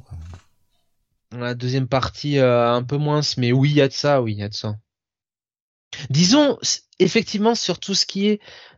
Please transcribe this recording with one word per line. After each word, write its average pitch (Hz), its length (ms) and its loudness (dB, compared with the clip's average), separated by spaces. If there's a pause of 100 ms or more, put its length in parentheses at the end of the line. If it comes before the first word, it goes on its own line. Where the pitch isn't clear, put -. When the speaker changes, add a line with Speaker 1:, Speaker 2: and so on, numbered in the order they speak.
Speaker 1:
quoi. 87 100 -14 (1160)
Speaker 2:
La 120 200 -6
deuxième 127 340 -2
partie, 139 520 -2
euh, 120 340 4
un 123 100 0
peu 139 140 -4
moins, 147 240 0 (160)
mais 120 160 2
oui, 135 180 4
il 147 60 0
y 143 40 6
a 135 60 6
de 135 60 -12
ça, 143 280 0
oui, 110 120 -4
il 101 60 -8
y 101 40 -8
a 101 60 -6
de 104 40 -12
ça. 104 220 -8 (1300)
Disons, 214 520 4
s-, - 220 -4 (160)
effectivement, 214 560 0
sur - 240 -4
tout 196 160 -6
ce - 100 0
qui 196 220 -2
est, 208 120 2 (380)